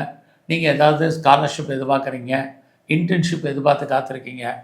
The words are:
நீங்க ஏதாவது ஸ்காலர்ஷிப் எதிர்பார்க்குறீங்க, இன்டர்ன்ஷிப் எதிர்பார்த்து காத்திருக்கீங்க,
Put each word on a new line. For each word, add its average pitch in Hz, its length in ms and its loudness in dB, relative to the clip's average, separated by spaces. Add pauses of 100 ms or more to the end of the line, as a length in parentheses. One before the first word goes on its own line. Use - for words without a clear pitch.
(460)
நீங்க 160 260 0
ஏதாவது 151 480 2
ஸ்காலர்ஷிப் 143 560 2
எதிர்பார்க்குறீங்க, 131 580 -2 (540)
இன்டர்ன்ஷிப் 165 640 0
எதிர்பார்த்து 143 340 0
காத்திருக்கீங்க, 127 760 -6